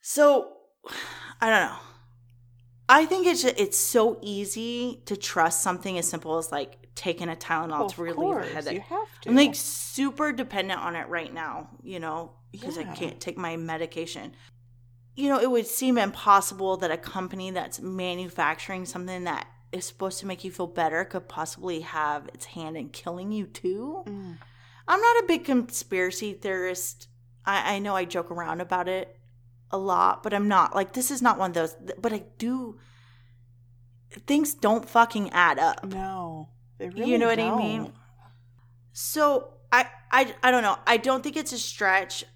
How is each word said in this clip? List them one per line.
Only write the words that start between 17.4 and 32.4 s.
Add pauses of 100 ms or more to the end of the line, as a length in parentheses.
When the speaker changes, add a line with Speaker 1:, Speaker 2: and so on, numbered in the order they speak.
Speaker 1:
that's
manufacturing
something
that (240)
is
supposed
to
make
you
feel
better
could
possibly
have
its
hand
in
killing
you
too.
Speaker 2:
Mm. (500)
Speaker 1:
I'm
not
a
big
conspiracy
theorist. (380)
I,
I
know
I
joke
around
about
it (520)
a
lot,
but
I'm
not.
Like,
this
is
not
one
of
those,
th-,
but
I (140)
do, (1500)